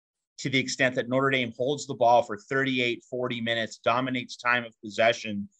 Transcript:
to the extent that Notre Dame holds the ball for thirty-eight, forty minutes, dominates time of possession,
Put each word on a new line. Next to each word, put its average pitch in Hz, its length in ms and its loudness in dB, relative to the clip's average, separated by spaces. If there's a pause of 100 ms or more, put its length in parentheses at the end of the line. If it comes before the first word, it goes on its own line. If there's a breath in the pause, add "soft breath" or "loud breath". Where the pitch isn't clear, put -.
(380)
to 151 100 -4
the 131 100 2
extent 127 360 0
that 117 140 -2
Notre 135 220 2
Dame 123 260 0
holds 139 300 -2
the 135 80 -6
ball 117 280 6
for 104 140 -6
thirty-eight, 127 760 -2
forty 123 300 -4
minutes, 113 420 -4
dominates 123 540 -2
time 120 280 0
of 113 160 -18
possession, 110 680 0 (120)